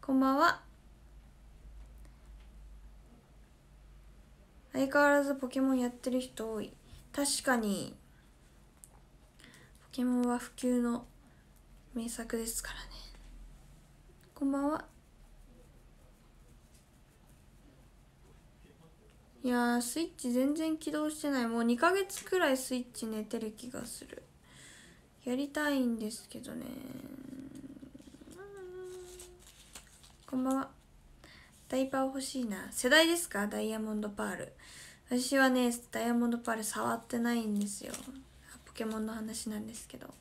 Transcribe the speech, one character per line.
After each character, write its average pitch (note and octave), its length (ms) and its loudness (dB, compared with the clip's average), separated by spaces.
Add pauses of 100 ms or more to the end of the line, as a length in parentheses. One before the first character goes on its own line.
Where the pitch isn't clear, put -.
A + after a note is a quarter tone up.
こ C4+ 120 0
ん C4 60 8
ば C4 140 6
ん C4+ 40 4
は。 E4 240 6 (4000)
相 C4+ 180 2
変 D4 100 8
わ C#4+ 80 10
ら C#4+ 140 8
ず C#4 120 0
ポ C4+ 120 -4
ケ C4 140 0
モ C4+ 120 4
ン B3+ 60 4
や B3 100 2
っ - 20 -4
て - 180 -4
る B3+ 100 2
人 A3+ 320 -6
多 A3 80 -2
い。 - 140 -6 (380)
確 C#4+ 320 0
か C4 120 4
に。 G3+ 400 0 (1500)
ポ - 60 -20 (440)
ケ B3+ 120 -2
モ B3 180 4
ン - 20 4
は A#3+ 160 2
不 A#3+ 160 -10
朽 B3 260 2
の A#3+ 240 0 (880)
名 A#3 160 -4
作 A#3 260 -4
で A3+ 120 -2
す - 160 -6
か - 100 -8
ら - 60 -10
ね。 - 60 -12 (1500)
こ - 120 -4
ん C4+ 60 4
ば C#4 100 2
ん C#4+ 100 4
は。 - 140 -2 (4000)
い B3+ 60 0
や A#3+ 280 4
ー、 A#3+ 40 2
ス A#3+ 180 -4
イ E4 60 2
ッ E4+ 120 -8
チ B3 140 -2
全 C4+ 240 4
然 D#4+ 240 0
起 D4+ 120 -4
動 D4+ 200 0
し D4+ 100 -10
て D4 80 0
な C4 120 2
い。 A#3 60 0
も A#3 120 0
う A#3 40 2
二 A#3+ 140 4
ヶ E4+ 160 6
月 G4 300 0
く F#4 160 2
ら D#4+ 100 6
い C4 80 4
ス C4 160 -4
イ B3+ 60 0
ッ B3 120 -6
チ - 140 -8
寝 A3 180 -4
て A3+ 160 -4
る A3 120 -4
気 A#3+ 180 -14
が - 160 -8
す - 220 -12
る。 - 160 -14 (1000)
や B3 100 0
り C#4+ 140 0
た D4+ 200 0
い C4+ 160 4
ん A#3 140 0
で G#3+ 100 -4
す - 180 -10
け - 120 -14
ど - 140 -12
ね。 - 120 -8 (3500)
こ - 100 -6
ん B3+ 80 0
ば C4 100 2
ん C4+ 40 2
は。 C4+ 140 -4 (1000)
ダ B3+ 80 0
イ C4 100 4
パ C4+ 120 0
ー C4+ 60 4
欲 C4+ 160 -4
し C4+ 200 -4
い A#3+ 40 0
な。 G3+ 260 -4
世 - 180 2
代 D#4+ 180 10
で E4+ 80 6
す - 140 -2
か？ G#3 180 0
ダ G#3+ 140 -2
イ A3 80 0
ヤ A3 100 -2
モ A3 140 -4
ン G#3+ 80 -2
ド G#3 80 -2
パ G#3 160 -4
ー F#3 120 -4
ル。 - 160 -10 (560)
私 B3+ 280 2
は C4+ 120 8
ね、 B3 220 6 (200)
ダ A3+ 120 -2
イ A#3 40 0
ヤ A#3+ 60 2
モ A#3+ 140 4
ン - 20 4
ド A#3 80 0
パ A#3 160 -4
ー A3+ 40 -2
ル A3 60 -4
触 A3 300 0
っ A3+ 120 -4
て A#3+ 140 -2
な A#3+ 140 4
い A#3 120 2
ん G#3 140 2
で G#3 80 2
す - 180 -8
よ。 - 80 -8 (720)
ポ - 80 -20
ケ A3+ 120 -4
モ A3 140 -4
ン G#3+ 60 -2
の A3 80 -6
話 A3 360 -6
な G#3+ 80 -4
ん G#3+ 100 -8
で A3+ 60 -14
す - 140 -14
け B3 100 -16
ど。 - 240 -14